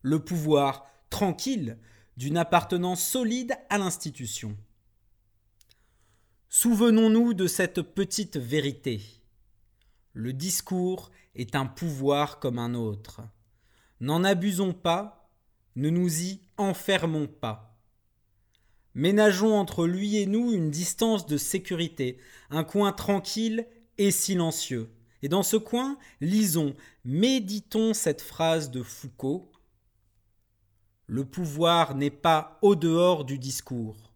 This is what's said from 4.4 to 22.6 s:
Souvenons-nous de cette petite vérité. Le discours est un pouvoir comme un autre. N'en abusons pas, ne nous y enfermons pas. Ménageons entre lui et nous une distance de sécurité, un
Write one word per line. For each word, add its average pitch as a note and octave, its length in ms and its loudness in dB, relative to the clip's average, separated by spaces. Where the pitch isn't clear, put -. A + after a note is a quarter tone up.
Souvenons-nous A3+ 880 6
de F3+ 120 0
cette F3+ 360 0
petite - 540 -4
vérité. C3 640 -2
Le A2+ 200 -8
discours F#3 760 -4
est A#2 200 -10
un C3+ 120 0
pouvoir C#3+ 760 0
comme B2 180 0
un A#2+ 160 -2
autre. A2 480 -6
N'en D#3 240 2
abusons F#3+ 500 2
pas, F#3 560 -4
ne C#3 120 -2
nous E3+ 340 0
y F#3+ 200 -8
enfermons E3 680 -2
pas. - 520 -12
Ménageons G3+ 600 4
entre F3 320 0
lui G3+ 320 0
et G3+ 80 2
nous A#3 260 0
une E3 180 0
distance F3+ 540 0
de D3+ 140 -2
sécurité, E3 800 -4
un D#3 120 -2